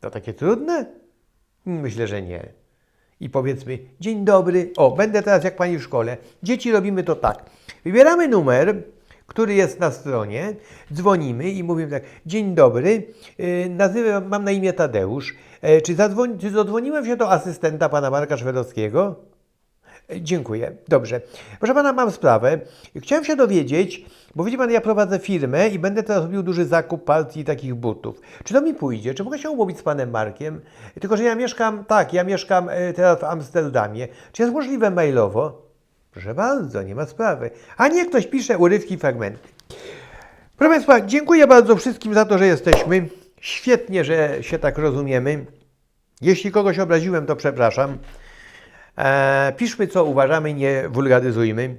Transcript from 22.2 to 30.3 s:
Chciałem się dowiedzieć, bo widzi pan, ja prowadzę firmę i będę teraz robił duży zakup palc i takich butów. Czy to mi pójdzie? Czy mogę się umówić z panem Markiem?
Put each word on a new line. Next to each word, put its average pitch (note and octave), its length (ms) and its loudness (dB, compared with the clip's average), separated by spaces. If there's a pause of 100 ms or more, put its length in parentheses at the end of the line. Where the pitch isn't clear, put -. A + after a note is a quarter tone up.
Chciałem D4 280 -2
się D4+ 120 -2
dowiedzieć, F#3 680 0 (300)
bo D#3+ 100 -4
widzi A#3+ 140 -6
pan, B3 120 0
ja A3+ 100 2
prowadzę G#3 380 0
firmę E3 500 0
i G3 100 -4
będę G3+ 240 -2
teraz G3 200 0
robił F#3 200 -4
duży F3 220 -2
zakup E3 400 -2
palc D#3 320 0
i D#3 80 -10
takich B2+ 300 -6
butów. A#2 460 -8 (240)
Czy G3 100 -10
to C4+ 60 6
mi D4+ 140 -2
pójdzie? B2 400 -6
Czy G3 100 -8
mogę C4 140 -10
się D#4 120 -8
umówić G#3+ 280 -4
z - 40 -20
panem C#3+ 280 -4
Markiem? A#2 500 -8 (400)